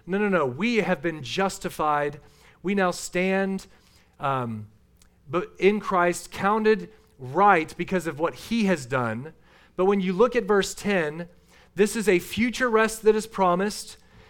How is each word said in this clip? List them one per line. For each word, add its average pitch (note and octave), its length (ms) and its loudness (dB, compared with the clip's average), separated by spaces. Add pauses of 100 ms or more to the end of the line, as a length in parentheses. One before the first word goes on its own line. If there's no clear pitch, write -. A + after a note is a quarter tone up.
No, F3+ 120 -4
no, G#3 120 0
no. F3 160 2
We F#3 320 -2
have F3 240 0
been D#3 220 -4
justified. D3+ 960 -2 (420)
We G3 140 -2
now F#3 160 2
stand, F#3+ 720 -2 (540)
um, A#2+ 480 -4 (600)
but D3+ 300 -4
in G3+ 220 4
Christ, F3 520 0
counted G#3+ 580 0 (280)
right D#3+ 600 4
because F3+ 280 -2
of D3 140 -6
what D#3+ 160 -2
he A3+ 300 -2
has E3+ 200 0
done. B2 480 -2 (420)
But F#3 100 2
when G3+ 140 4
you F#3 140 0
look A#3+ 220 2
at A#3 80 2
verse F#3+ 320 0
ten, E3+ 520 -4 (460)
this G#3 220 2
is G#3+ 120 -2
a F3+ 120 4
future A#3+ 500 -2
rest A3 320 2
that G#3+ 140 6
is G#3+ 100 -2
promised. F#3+ 720 -2 (320)